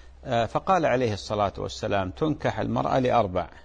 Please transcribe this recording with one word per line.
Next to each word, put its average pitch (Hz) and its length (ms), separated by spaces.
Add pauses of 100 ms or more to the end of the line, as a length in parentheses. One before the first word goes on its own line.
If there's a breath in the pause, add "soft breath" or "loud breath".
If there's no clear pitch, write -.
(240 loud breath)
آه، 117 220
فقال 160 400
عليه 123 260
الصلاة 101 460
والسلام: 101 520
"تنكح 123 500
المرأة 117 380
لأربع، 104 500 (160)